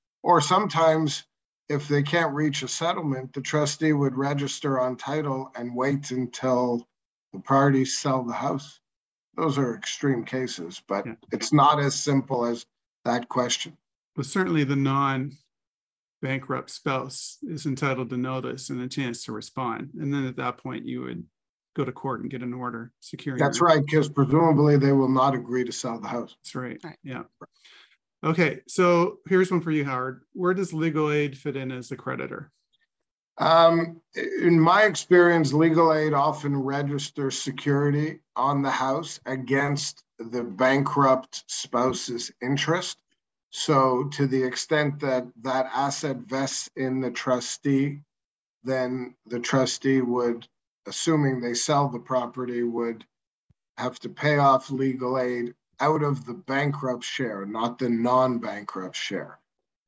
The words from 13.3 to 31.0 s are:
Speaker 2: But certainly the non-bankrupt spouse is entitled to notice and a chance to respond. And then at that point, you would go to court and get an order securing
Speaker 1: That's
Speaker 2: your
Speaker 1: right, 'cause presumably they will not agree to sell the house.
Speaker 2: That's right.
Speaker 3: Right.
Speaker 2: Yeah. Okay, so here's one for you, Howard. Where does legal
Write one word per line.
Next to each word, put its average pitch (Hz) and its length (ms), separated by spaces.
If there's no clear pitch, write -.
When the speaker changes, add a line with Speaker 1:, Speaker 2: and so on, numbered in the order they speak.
Speaker 2:
But 143 120
certainly 180 380
the 139 120
non-bankrupt 135 1900
spouse - 720
is 170 240
entitled 131 440
to 131 60
notice 127 540
and 131 100
a 127 80
chance 127 360
to - 80
respond. 117 600
And 143 200
then 139 120
at 127 100
that 127 220
point, 123 280
you 123 160
would 123 220
go 143 80
to 127 80
court 123 300
and - 80
get 127 120
an 123 100
order 120 460
securing - 400
Speaker 1:
That's 143 220
Speaker 2:
your 170 80
Speaker 1:
right, 151 200
'cause 151 200
presumably 147 680
they 139 160
will 135 160
not 131 280
agree 120 260
to 120 80
sell 117 300
the - 80
house. 117 340
Speaker 2:
That's - 140
right. 120 260
Speaker 3:
Right. - 220
Speaker 2:
Yeah. 127 180
Okay, 160 420
so 175 640
here's 185 240
one 175 100
for 165 80
you, 151 140
Howard. 127 480
Where 180 200
does 185 220
legal 151 380